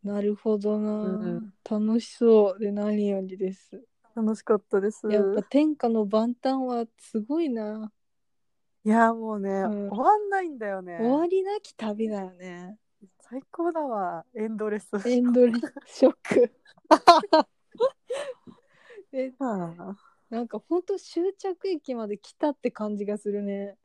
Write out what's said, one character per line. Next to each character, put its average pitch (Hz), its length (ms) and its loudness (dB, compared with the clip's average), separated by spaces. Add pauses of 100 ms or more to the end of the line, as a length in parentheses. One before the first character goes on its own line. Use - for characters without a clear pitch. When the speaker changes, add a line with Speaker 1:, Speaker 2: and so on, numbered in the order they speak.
Speaker 1:
な 202 180 -4
る 208 140 0
ほ 214 220 -2
ど 208 200 -2
な。 214 240 -2
Speaker 2:
う 190 240 -4
ん。 208 280 -8 (100)
Speaker 1:
楽 220 380 0
し - 80 -16
そ 214 480 4
う - 20 -20
で 208 140 -4
何 208 340 -2
よ 196 140 -2
り 185 160 -10
で 190 160 -4
す。 - 280 -20 (320)
Speaker 2:
楽 220 220 -2
し - 80 -18
か 220 120 2
っ 202 40 -2
た 196 220 -2
で 208 100 -2
す。 - 160 -10
Speaker 1:
や 208 160 2
っ 196 120 0
ぱ 208 80 -2
天 302 340 2
下 240 100 -2
の 226 180 0
万 220 380 0
端 262 120 0 (120)
は 240 180 -4 (140)
す - 220 -6
ご 277 180 -4
い 330 100 0
な。 214 400 -6 (960)
Speaker 2:
い 214 60 0
や、 226 240 6
も 220 220 -6
う 208 40 -6
ね、 196 100 -4
Speaker 1:
う 196 200 0
ん。 202 200 -6
Speaker 2:
終 202 100 -6
わ 370 180 6
ん 415 120 -4
な 392 120 0
い 349 80 -6
ん 277 80 -12
だ 214 100 -8
よ 190 140 -6
ね。 175 180 -12
Speaker 1:
終 226 80 0
わ 294 180 2
り 381 160 -2
な 392 200 -6
き - 100 -20
旅 214 380 -6
だ 208 100 -6
よ 185 140 -10
ね。 180 440 -16 (440)
Speaker 2:
最 254 280 -14
高 339 220 -4
だ 330 80 -4
わ。 196 460 -6 (100)
エ 220 100 -4
ン 220 120 -6
ド 214 120 -4
レ 208 120 -6
ス。 - 80 -20 (160)
Speaker 1:
エ 247 160 2
ン 247 100 2
ド 247 160 6
レ 226 60 2
ス 240 200 -4 (120)
シ - 200 2
ョ 269 40 10
ッ - 120 0
ク。 - 300 4 (380)
Speaker 2:
<laughs> 330 580 8 (1700)
Speaker 1:
え、 262 260 -4
Speaker 2:
は 190 380 -4
あ。 190 200 -12 (320)
Speaker 1:
な 233 120 -6
ん 240 80 -6
か 214 100 -8
ほ 339 200 -2
ん 349 40 -8
と 392 160 -6
終 370 340 -4
着 381 360 -8
駅 294 260 -6
ま 226 120 -6
で 202 100 -6
来 - 160 -20
た 302 160 -2
っ 277 60 -4
て - 160 -4
感 208 260 -6
じ 202 80 -8
が 208 120 -4
す 208 140 -6
る 202 100 -4
ね。 202 440 -8